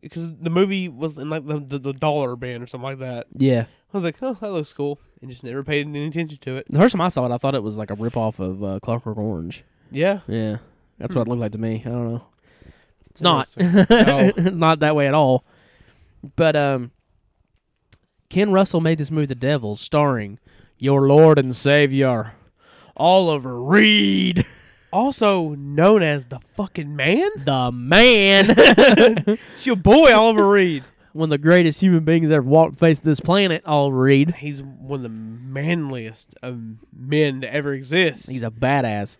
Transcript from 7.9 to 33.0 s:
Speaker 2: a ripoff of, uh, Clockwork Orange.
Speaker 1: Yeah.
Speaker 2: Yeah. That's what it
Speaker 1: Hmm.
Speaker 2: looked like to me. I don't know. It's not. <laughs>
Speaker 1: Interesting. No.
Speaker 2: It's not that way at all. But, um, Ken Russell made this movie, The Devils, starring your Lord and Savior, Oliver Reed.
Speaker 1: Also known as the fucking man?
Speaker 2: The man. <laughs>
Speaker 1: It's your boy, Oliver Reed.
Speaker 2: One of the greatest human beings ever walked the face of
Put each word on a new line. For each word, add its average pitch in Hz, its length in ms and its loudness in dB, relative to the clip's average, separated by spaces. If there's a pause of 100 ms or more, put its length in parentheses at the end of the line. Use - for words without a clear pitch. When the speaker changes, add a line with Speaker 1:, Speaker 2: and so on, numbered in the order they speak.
Speaker 2:
a 104 40 -8
ripoff 110 440 -6
of, 95 220 -8
uh, 98 200 -8
Clockwork 113 360 -8
Orange. 98 460 -8 (280)
Speaker 1:
Yeah. 185 360 -2
Speaker 2:
Yeah. 110 300 -6 (400)
That's - 180 -12
what 123 60 0
it 113 40 -2
Speaker 1:
Hmm. 113 40 -8
Speaker 2:
looked 120 120 -4
like 107 120 -6
to 110 60 -12
me. 110 260 -6
I 120 40 -10
don't 120 240 -6
know. 117 100 -10 (880)
It's - 100 -18
not. 156 320 0
<laughs> - 40 -20
Speaker 1:
Interesting. 202 480 4
No. 196 300 2
Speaker 2:
It's 175 200 -2
not 160 240 0
that 151 160 0
way 143 120 0
at 135 60 0
all. 131 320 2 (920)
But, 160 220 2
um, 135 340 -2 (1400)
Ken 202 220 0
Russell 185 300 2
made 160 160 0
this 147 140 -6
movie, 151 160 -2
The 135 80 -6
Devils, 123 440 -4
starring 117 600 -2 (380)
your 139 300 2
Lord 156 320 8
and 131 160 -2
Savior, 135 800 0 (640)
Oliver 151 640 0
Reed. 196 840 2 (460)
Speaker 1:
Also 202 640 0
known 151 480 2
as 147 220 -2
the 127 140 -16 (160)
fucking 156 400 -10
man? 190 340 0 (160)
Speaker 2:
The 131 260 -2
man. 196 840 4
<laughs> - 0 -
Speaker 1:
It's 226 1080 4
your 254 100 0
boy, 240 380 6
Oliver 214 360 4
Reed. 180 340 2 (300)
Speaker 2:
One 160 140 -4
of - 20 -4
the 147 80 0
greatest 160 420 4
human 175 240 4
beings 160 280 2
ever 151 140 2
walked 156 280 4
the 139 60 -20
face 160 180 4
of - 80 -16